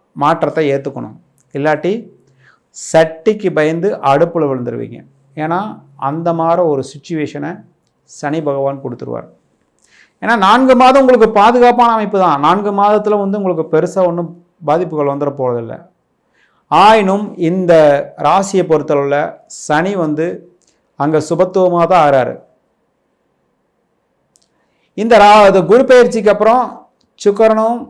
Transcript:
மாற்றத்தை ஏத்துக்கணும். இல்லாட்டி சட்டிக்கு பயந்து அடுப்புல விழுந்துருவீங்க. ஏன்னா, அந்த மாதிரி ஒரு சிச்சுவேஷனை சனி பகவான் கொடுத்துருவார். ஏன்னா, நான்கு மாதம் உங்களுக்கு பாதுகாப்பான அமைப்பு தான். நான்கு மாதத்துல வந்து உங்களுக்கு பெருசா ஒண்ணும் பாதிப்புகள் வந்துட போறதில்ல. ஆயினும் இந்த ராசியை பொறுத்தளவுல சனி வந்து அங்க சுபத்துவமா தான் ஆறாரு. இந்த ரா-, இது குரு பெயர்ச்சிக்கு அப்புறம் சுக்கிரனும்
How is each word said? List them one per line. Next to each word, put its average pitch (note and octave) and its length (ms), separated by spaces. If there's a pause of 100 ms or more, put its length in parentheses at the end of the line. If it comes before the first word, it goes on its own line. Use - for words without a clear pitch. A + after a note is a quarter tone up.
(140)
மாற்றத்தை D#3 560
ஏத்துக்கணும். B2+ 480 (380)
இல்லாட்டி D3+ 380 (840)
சட்டிக்கு E3+ 760
பயந்து D#3+ 360 (120)
அடுப்புல D3+ 460
விழுந்துருவீங்க. A#2 520 (380)
ஏன்னா, D#3+ 220 (380)
அந்த D#3+ 360
மாதிரி E3 280
ஒரு D3+ 220
சிச்சுவேஷனை D3 680 (580)
சனி D3+ 320
பகவான் C#3 420
கொடுத்துருவார். A#2+ 440 (920)
ஏன்னா, G#3+ 160
நான்கு A#3 380
மாதம் C4 280
உங்களுக்கு A#3+ 280
பாதுகாப்பான A#3 640
அமைப்பு G3+ 260
தான். E3 200
நான்கு F#3+ 320
மாதத்துல G#3 460
வந்து G3+ 220
உங்களுக்கு F3+ 320
பெருசா F3 360
ஒண்ணும் E3+ 220 (360)
பாதிப்புகள் D3+ 480
வந்துட C#3+ 180
போறதில்ல. B2 440 (960)
ஆயினும் G3+ 540 (120)
இந்த F3 360 (440)
ராசியை F#3 480
பொறுத்தளவுல D3 520 (400)
சனி E3 380
வந்து D#3+ 320 (720)
அங்க D3+ 200
சுபத்துவமா F3 640
தான் E3+ 200
ஆறாரு. C3+ 300 (2500)
இந்த A3+ 200
ரா-, G#3 300
இது G3 180
குரு A3+ 200
பெயர்ச்சிக்கு A#3+ 480
அப்புறம் A3 300 (560)
சுக்கிரனும் A3 600 (100)